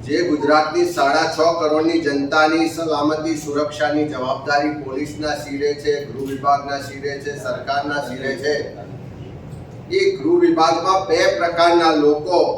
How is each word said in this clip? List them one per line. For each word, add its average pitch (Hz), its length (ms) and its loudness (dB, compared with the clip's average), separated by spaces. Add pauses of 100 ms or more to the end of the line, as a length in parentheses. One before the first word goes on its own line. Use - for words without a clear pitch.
જે 143 200 -2
ગુજરાતની 156 640 2
સાડા 151 420 2
છ 160 100 -6 (160)
કરોડની 156 460 2
જનતાની 156 680 2
સલામતી 156 680 -2
સુરક્ષાની 147 680 -2
જવાબદારી 143 760 -2
પોલીસના 143 540 -6
શિરે 143 380 -4
છે, 147 180 0 (100)
ગૃહ 135 240 -8
વિભાગના 139 540 0
શિરે 139 380 -8
છે, 139 180 -8
સરકારના 143 680 -4
શિરે 127 320 -6
છે, 147 180 -2 (1300)
એ 320 120 0 (140)
ગૃહ 330 260 2
વિભાગમાં 170 680 4
બે 165 100 2 (160)
પ્રકારના 170 640 4
લોકો 151 440 2 (180)